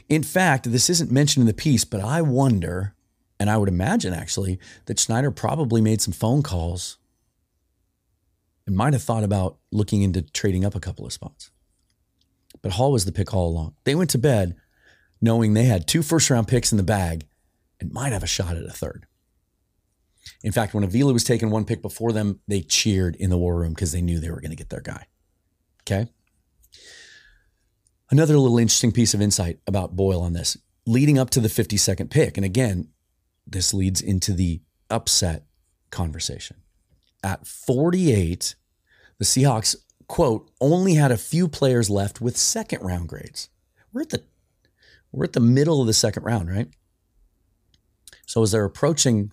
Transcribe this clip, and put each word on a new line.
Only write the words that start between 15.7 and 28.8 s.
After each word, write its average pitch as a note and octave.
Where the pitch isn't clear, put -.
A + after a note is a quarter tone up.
two D#3+
first-round C#3
picks A#2+
in A2
the F#2+
bag E2+
and E2+
might B2+
have F#2+
a E2
shot E2+
at E2
a -
third. -
In G#2
fact, G#2+
when G#2
Avila B2
was A#2
taken A2+
one G#2+
pick A2
before A2+
them, G#2
they G2+
cheered F#2+
in F#2+
the F2+
war F2
room E2+
'cause D#2+
they F2
knew E2+
they D#2
were E2
gonna D#2
get -
their -
guy. -
Okay? G2+
Another D3+
little A#2+
interesting A#2